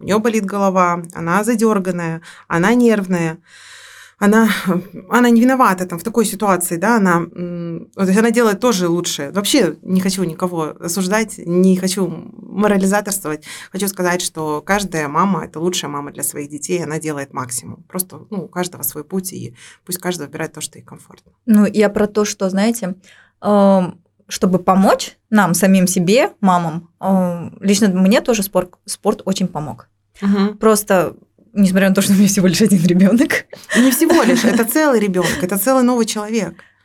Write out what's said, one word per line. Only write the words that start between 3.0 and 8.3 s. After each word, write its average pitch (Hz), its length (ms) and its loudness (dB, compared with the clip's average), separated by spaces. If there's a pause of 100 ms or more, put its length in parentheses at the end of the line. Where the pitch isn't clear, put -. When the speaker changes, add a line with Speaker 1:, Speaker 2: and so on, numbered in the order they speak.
Speaker 1:
она, 214 300 4 (600)
она 240 200 4
не 233 120 6
виновата 240 440 2
там 175 140 -10
в - 40 -12
такой 226 220 0
ситуации, 185 520 -2
да, 220 200 0
она, 185 200 2 (180)
м, 170 600 -10
то 190 100 -2
есть 185 140 2
она 220 120 2